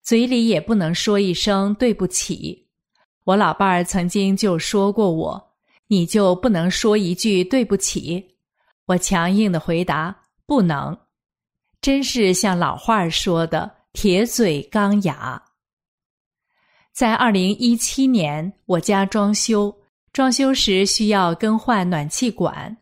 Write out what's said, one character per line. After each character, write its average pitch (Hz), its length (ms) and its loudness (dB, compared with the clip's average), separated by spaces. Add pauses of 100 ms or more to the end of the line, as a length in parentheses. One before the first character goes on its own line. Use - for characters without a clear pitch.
嘴 233 240 2
里 233 180 2
也 190 140 2
不 214 120 -4
能 175 220 0
说 202 240 0
一 190 160 0
声 196 400 0
对 233 180 0
不 190 140 -2
起。 - 640 -8 (560)
我 190 120 2
老 190 160 2
伴 196 160 0
儿 180 140 2
曾 180 260 -2
经 196 280 0
就 190 200 0
说 196 360 0
过 202 180 2
我 - 440 -6 (340)
：“你 180 180 2
就 190 300 2
不 214 120 -2
能 180 220 2
说 214 260 2
一 185 180 0
句 190 280 0
对 240 220 0
不 196 120 0
起？” 185 600 -6 (500)
我 180 100 0
强 175 340 0
硬 208 200 2
的 170 80 -2
回 170 260 -2
答 165 320 -4 (300)
：“不 277 160 2
能。” 147 340 -2 (840)
真 277 220 0
是 220 300 0
像 185 240 0
老 165 200 -2
话 226 200 -2
儿 175 140 0
说 165 360 -2
的， 165 220 -4 (240)
铁 196 320 2
嘴 196 380 0
钢 208 400 0
牙。 131 400 -6 (1500)
在 226 220 0
二 233 180 2
零 185 260 2
一 240 180 2
七 269 300 -2
年， 165 460 0 (140)
我 180 140 0
家 196 240 0
装 202 300 0
修， 208 420 0 (360)
装 262 200 2
修 269 220 2
时 196 320 2
需 208 220 0
要 190 260 2
更 220 240 0
换 208 300 0
暖 151 200 -2
气 240 220 -2
管。 - 520 -6